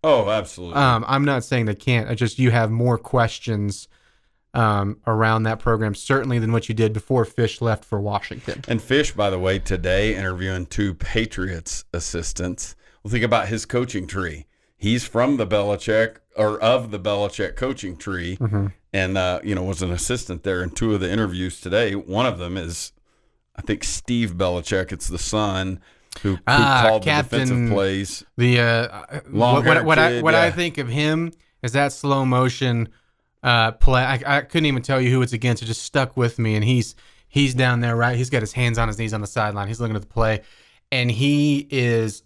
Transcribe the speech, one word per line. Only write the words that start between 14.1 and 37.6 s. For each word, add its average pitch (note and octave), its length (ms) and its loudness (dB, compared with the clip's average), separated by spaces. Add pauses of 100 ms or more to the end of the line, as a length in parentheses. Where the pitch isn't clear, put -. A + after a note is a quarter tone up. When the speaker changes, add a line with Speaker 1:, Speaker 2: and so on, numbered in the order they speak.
Speaker 1:
He's A#2 300 0
from C3 300 2
the A2 100 0
Belichick, G#2 720 0 (200)
or G#2+ 240 0
of A#2 300 2
the G2+ 100 -8
Belichick G2+ 560 -4
coaching A#2 400 -6
tree, F2+ 400 -8
Speaker 2:
Mm-hmm. G#2 300 -2 (260)
Speaker 1:
and, F#2+ 260 -2
uh, F2+ 240 0
you G#2 120 -4
know, F#2 100 -4
was F#2 180 -6
an F2+ 80 -4
assistant F2 520 -6
there F#2 200 -2
in F2 80 -6
two A2 240 0
of F#2+ 60 0
the F2+ 100 -4
interviews F#2 500 -4
today. G2+ 340 0
One G2+ 320 -2
of G2 120 -2
them F2+ 200 -8
is, E2+ 340 -8 (640)
I - 60 -14
think, - 220 -4
Steve A#2 480 -2
Belichick. F2+ 600 -2
It's - 160 -8
the F2 100 -6
son F#2+ 600 -2 (420)
who, G2 140 0
who - 100 -10
Speaker 2:
Ah, C3 420 4
Speaker 1:
called A2 140 4
the - 40 -12
Speaker 2:
Captain, D3 340 0
Speaker 1:
defensive B2 300 0
plays. G2 540 -2 (140)
Speaker 2:
the, B2 220 4
uh, A#2 680 -2
Speaker 1:
Long A#2+ 280 4
Speaker 2:
what, C3 100 2
what, - 180 4
what D#3 140 6
I, D#3 40 6
Speaker 1:
hair E3 100 6
kid, B2 120 -2
Speaker 2:
what D#3+ 100 6
I E3 120 6
Speaker 1:
yeah. E3+ 60 2
Speaker 2:
think E3+ 260 -4
of C3 100 -4
him D#3 440 0 (300)
is A#2 100 -4
that C#3 200 2
slow C#3 320 0
motion, B2+ 640 2 (540)
uh, A#2 300 2
play. B2+ 300 6
I, C3+ 360 0
I - 40 2
couldn't D#3 240 0
even C3 160 0
tell C3+ 180 0
you B2+ 100 2
who B2+ 120 4
it's A#2+ 100 -2
against. A#2+ 300 0
It A2+ 40 -10
just A2+ 160 -6
stuck C3 340 -2
with A#2 220 0
me. A2 180 0
And G#2 80 2
he's, A#2+ 320 2 (320)
he's C#3 260 2
down B2 260 2